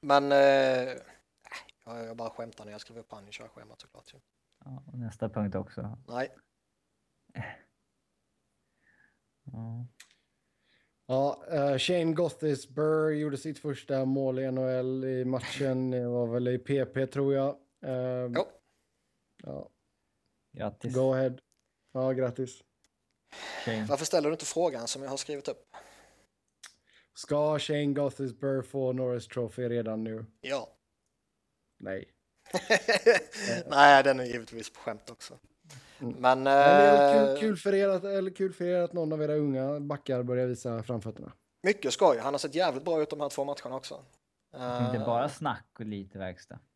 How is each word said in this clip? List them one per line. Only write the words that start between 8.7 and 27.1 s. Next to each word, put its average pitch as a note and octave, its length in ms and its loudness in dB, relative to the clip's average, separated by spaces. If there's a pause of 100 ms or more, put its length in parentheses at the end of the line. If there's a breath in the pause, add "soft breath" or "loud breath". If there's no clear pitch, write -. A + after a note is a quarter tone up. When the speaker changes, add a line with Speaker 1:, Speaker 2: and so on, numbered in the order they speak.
Speaker 2:
Ja. A#2 420 -10 (1200)
Speaker 3:
Ja, C3+ 420 -2
eh, C#3+ 260 2
Shane E3 360 2
Gothisberg D#3 1040 0
gjorde D3 180 -4
sitt D3+ 220 -10
första C3+ 460 -4
mål C3 340 0
i C3+ 60 -2
N C3 120 -2
H C3 120 0
L B2+ 360 -2
i B2+ 200 -2
matchen. C3 680 -2
Det B2 160 -2
var A#2+ 200 0
väl B2 200 -2
i B2 100 0
P C3+ 280 -2
P, C3 220 -2
tror C#3 260 0
jag. C3+ 240 0 (280)
Ehm, B2+ 520 -4
Speaker 1:
Jo. F#3 80 0 (1000)
Speaker 3:
ja. - 260 -14 (880)
Speaker 2:
Grattis. G#2+ 380 -10
Speaker 3:
Go C3 180 2
ahead. C3 220 0 (560)
Ja, C3 200 -2
grattis. B2+ 520 -4 (1000 loud breath)
Speaker 2:
Shane. A2 240 -4
Speaker 1:
Varför C#3+ 160 -2
ställer D3+ 240 2
du D#3+ 40 -2
inte D#3 120 -8
frågan C#3+ 420 -2
som C3+ 160 -8
jag C3+ 60 -10
har C3+ 80 -6
skrivit C#3+ 300 -8
upp? - 280 -12 (1400 loud breath)